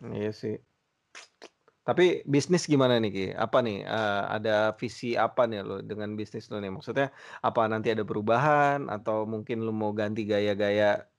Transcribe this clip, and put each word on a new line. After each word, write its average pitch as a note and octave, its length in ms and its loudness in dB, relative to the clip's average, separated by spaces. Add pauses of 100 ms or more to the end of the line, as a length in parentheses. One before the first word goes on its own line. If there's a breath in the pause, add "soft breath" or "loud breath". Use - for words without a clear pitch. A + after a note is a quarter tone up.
Iya G#2+ 300 -4
sih. A2 240 -8 (1200)
Tapi E3+ 420 4
bisnis C#3+ 460 2
gimana C3 320 4
nih, A2 100 0
Ki? F#2+ 200 -4
Apa A#2+ 340 2
nih, G2+ 180 -4
eh, G2+ 480 -2
ada G#2+ 460 0
visi A#2 400 -6
apa A2+ 320 2
nih G#2 160 -6
lo G2 160 -6
dengan G#2+ 320 -8
bisnis G#2+ 360 -10
lo G#2+ 120 -6
nih? G2+ 80 -6
Maksudnya A#2+ 400 -2 (320 loud breath)
apa A2+ 240 2
nanti A2 240 0
ada A2 160 0
perubahan C#3 880 2
atau A2 320 -2
mungkin A2 400 -6
lo A2+ 80 -2
mau G#2+ 180 -2
ganti G#2+ 380 -2
gaya-gaya G#2 720 2 (180)